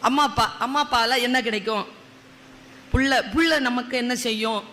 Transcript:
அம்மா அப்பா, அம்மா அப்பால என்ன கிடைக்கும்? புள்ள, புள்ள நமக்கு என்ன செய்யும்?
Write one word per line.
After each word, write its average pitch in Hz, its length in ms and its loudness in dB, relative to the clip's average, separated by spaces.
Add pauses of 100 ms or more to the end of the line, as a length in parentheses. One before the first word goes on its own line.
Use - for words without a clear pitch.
அம்மா 277 220 2
அப்பா, 226 160 0 (200)
அம்மா 269 200 -2
அப்பால 240 320 2 (100)
என்ன 254 100 2 (100)
கிடைக்கும்? 214 380 -2 (1040)
புள்ள, 262 200 2 (220)
புள்ள 320 200 4 (140)
நமக்கு 247 360 -4
என்ன 247 100 0 (120)
செய்யும்? 220 360 -2 (120)